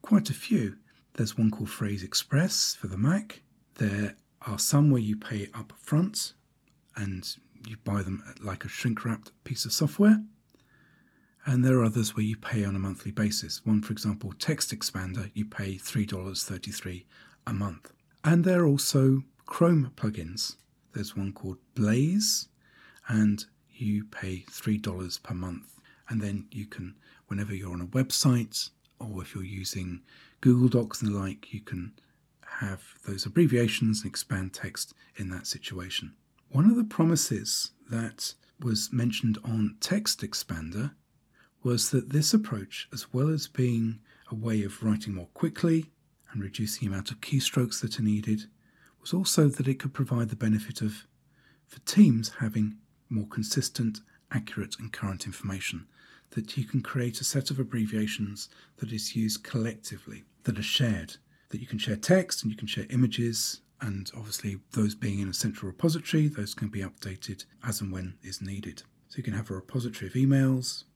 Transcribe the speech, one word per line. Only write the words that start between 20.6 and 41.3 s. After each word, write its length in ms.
There's 200
one 200
called 240
Blaze, 760
and 360
you 340
pay 460
three 280
dollars 400
per 160
month. 460
And 140
then 280
you 140
can, 300
whenever 280
you're 200
on 80
a 60
website, 840
or 220
if 140
you're 100
using 560
Google 280
Docs 340
and 100
the 60
like, 340
you 80
can 320
have 220
those 200
abbreviations 720
and 100
expand 440
text 400
in 120
that 180
situation. 680
One 220
of 60
the 80
promises 880
that 440
was 340
mentioned 500
on 360
Text 420
Expander 720